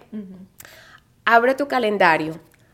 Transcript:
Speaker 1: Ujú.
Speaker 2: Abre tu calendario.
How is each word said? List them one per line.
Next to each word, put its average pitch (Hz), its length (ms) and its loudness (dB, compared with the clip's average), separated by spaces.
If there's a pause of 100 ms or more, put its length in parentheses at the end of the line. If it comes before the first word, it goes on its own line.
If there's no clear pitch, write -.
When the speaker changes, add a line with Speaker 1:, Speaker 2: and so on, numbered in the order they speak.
(120)
Speaker 1:
Ujú. 214 120 -14 (1000)
Speaker 2:
Abre 233 280 4
tu 277 140 -4
calendario. 180 680 0 (360)